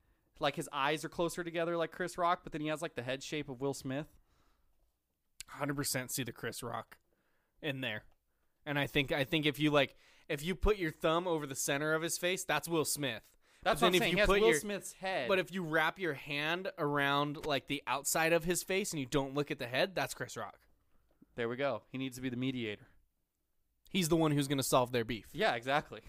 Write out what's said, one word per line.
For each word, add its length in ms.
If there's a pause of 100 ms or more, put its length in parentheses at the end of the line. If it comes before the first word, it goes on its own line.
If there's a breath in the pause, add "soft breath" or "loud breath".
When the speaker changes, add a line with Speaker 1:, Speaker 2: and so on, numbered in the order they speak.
(400)
Speaker 1:
like, 160
his 160
eyes 320
are 60
closer 340
together 320
like 160
Chris 280
Rock, 240
but 80
then 100
he 60
has, 160
like, 100
the 100
head 200
shape 260
of 120
Will 120
Smith. 320 (1400)
Speaker 2:
Hundred 280
percent 360
see 120
the 80
Chris 320
Rock 340 (640)
in 200
there. 220 (640)
And 140
I 80
think, 240
I 120
think 220
if 140
you, 100
like, 260 (320 soft breath)
if 160
you 120
put 220
your 140
thumb 360
over 180
the 100
center 380
of 80
his 160
face, 260
that's 240
Will 180
Smith. 360 (420 soft breath)
Speaker 1:
That's 180
Speaker 2:
But 60
Speaker 1:
what 60
Speaker 2:
then 0
Speaker 1:
I'm 20
Speaker 2:
if 60
Speaker 1:
saying. 100
Speaker 2:
you 60
Speaker 1:
He 40
has 60
Speaker 2:
put 140
Speaker 1:
Will 80
Speaker 2:
your, 100
Speaker 1:
Smith's 340
head. 340
Speaker 2:
but 120
if 120
you 120
wrap 360
your 140
hand 640
around, 680
like, 220
the 200
outside 460
of 100
his 200
face 280
and 80
you 60
don't 280
look 180
at 80
the 80
head, 280
that's 180
Chris 240
Rock. 200 (800)
Speaker 1:
There 140
we 60
go. 260 (100)
He 60
needs 180
to 60
be 80
the 80
mediator. 500 (1000)
Speaker 2:
He's 200
the 60
one 160
who's 160
gonna 160
solve 280
their 140
beef. 280
Speaker 1:
Yeah, 220
exactly. 520